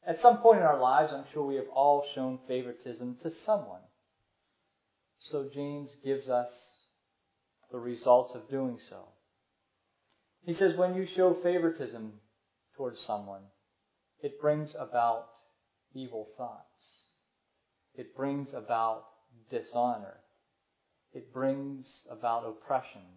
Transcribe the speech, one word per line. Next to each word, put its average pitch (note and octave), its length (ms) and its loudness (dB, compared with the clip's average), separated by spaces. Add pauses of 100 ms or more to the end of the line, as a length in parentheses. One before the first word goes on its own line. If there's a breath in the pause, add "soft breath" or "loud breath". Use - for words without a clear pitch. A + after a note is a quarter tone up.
At E3 160 -4
some A#3+ 200 10
point A3 220 8
in E3+ 40 4
our C#3+ 140 4
lives, C#3+ 340 4
I'm C3+ 180 -10
sure D3+ 140 -4
we C#3 120 -4
have - 180 -6
all C#3+ 280 4 (120)
shown C3 320 -6
favoritism B2 760 -8
to - 80 -6 (160)
someone. A#2 360 -2 (1400)
So C#3 340 -8
James C#3+ 380 -10 (120)
gives C3 240 -4
us B2 220 0 (1200)
the B2 60 -10
results B2 560 4
of B2 160 -16
doing C3 300 -4 (100)
so. F#2+ 200 -20 (1300)
He E3+ 120 -6
says, F3 200 2
when F3+ 200 0
you F#3 100 -4
show F3+ 380 4
favoritism C#3+ 720 -2 (600)
towards B2 260 -8
someone, G2 420 -8 (800)
it C#3+ 200 -8
brings D3+ 320 0
about A#2 540 0 (680)
evil A2+ 420 -12
thoughts. A#2 300 -14 (1300)
It A#2+ 220 -16
brings C#3 400 -6
about A2+ 480 -2 (480)
dishonor. A#2+ 680 -4 (960)
It - 180 -18
brings C3+ 540 -4 (240)
about A#2 380 -4
oppression. A2+ 580 -6 (120)